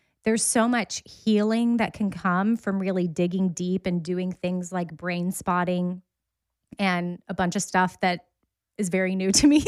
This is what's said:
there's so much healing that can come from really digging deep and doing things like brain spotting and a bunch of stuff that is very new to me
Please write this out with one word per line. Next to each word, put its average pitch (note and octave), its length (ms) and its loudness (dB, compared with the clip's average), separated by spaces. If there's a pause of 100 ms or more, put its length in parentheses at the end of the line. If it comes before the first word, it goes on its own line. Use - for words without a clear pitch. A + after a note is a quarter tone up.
(240)
there's A3 200 0
so A#3 240 2
much A#3+ 380 -2
healing A3 720 2
that - 160 -2
can G3+ 160 -2
come F#3 480 0
from G3 220 -4
really F#3 280 0
digging F3+ 420 0
deep - 360 -2
and F3 160 0
doing F3+ 300 -4
things F3+ 400 -6
like F3 260 -4
brain F3 340 -4
spotting F3+ 720 -2 (760)
and F3 480 -2
a G3 80 -6
bunch F3 200 0
of G3 60 -2
stuff F#3 380 0
that F3+ 260 -2 (520)
is F#3+ 120 -2
very F#3 260 0
new F#3+ 160 0
to - 140 4
me D4 220 6